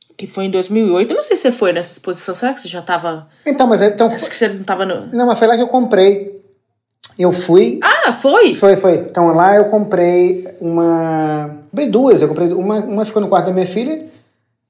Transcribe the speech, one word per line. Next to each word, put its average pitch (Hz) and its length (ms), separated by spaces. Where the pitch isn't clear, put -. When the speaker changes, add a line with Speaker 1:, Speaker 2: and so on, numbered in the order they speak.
Speaker 1:
que - 100
foi 190 180
em 190 40
dois 185 200
mil 220 180
e 180 40
oito. 190 200
Eu 392 60
não 587 60
sei 453 120
se - 80
você 254 80
foi 208 220
nessa 175 200
exposição, - 420
será 262 180
que - 80
você 185 60
já 170 140
tava 165 460
Speaker 2:
Então, 277 220
mas 202 140
é, 202 60
então 208 200
Speaker 1:
Acho - 220
que - 60
você 220 140
não 196 140
tava 190 220
no 190 220
Speaker 2:
Não, 240 180
mas 240 140
foi 226 80
lá 233 80
que 233 60
eu 247 80
comprei. 202 640
Eu 180 140
fui 202 500
Speaker 1:
Ah, 554 320
foi? 294 420
Speaker 2:
Foi, 196 200
foi. 190 200
Então 170 380
lá 180 220
eu 208 100
comprei 180 840
uma, 160 1000
comprei 254 180
duas, 220 320
eu 151 60
comprei 165 240
uma, 196 320
uma 214 220
ficou 214 160
no 190 80
quarto 175 180
da 185 60
minha 185 140
filha, 269 380